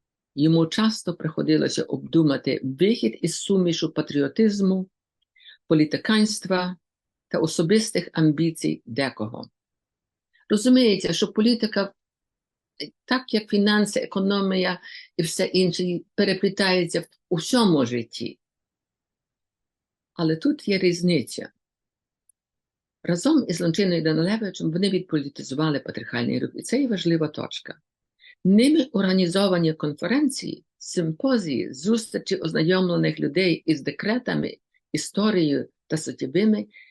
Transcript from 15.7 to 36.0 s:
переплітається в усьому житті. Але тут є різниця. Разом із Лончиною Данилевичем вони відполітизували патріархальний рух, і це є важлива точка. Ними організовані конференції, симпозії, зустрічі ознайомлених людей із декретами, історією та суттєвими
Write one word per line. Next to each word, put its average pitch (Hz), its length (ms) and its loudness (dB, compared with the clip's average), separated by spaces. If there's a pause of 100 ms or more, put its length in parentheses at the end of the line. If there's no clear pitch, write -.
переплітається 190 840 0
в - 40 -10 (240)
усьому 170 560 2
житті. 117 540 -8 (1700)
Але 160 220 0
тут 285 320 -2
є 196 100 2
різниця. 175 760 0 (1500)
Разом 254 460 2
із 170 120 -4
Лончиною 170 400 2
Данилевичем 165 680 0
вони 190 180 0
відполітизували 147 880 -2
патріархальний 120 600 -4
рух, 127 160 -4
і - 60 -12
це 254 200 -2
є 269 60 0
важлива 165 400 0
точка. - 520 -12 (640)
Ними 254 400 6
організовані 185 880 2
конференції, 196 920 -4 (120)
симпозії, 165 960 -2
зустрічі 196 600 -4
ознайомлених 160 840 0
людей 165 460 0
із 147 160 0
декретами, 190 760 -4 (340)
історією 160 800 0 (180)
та 160 100 -2
суттєвими 180 680 0 (240)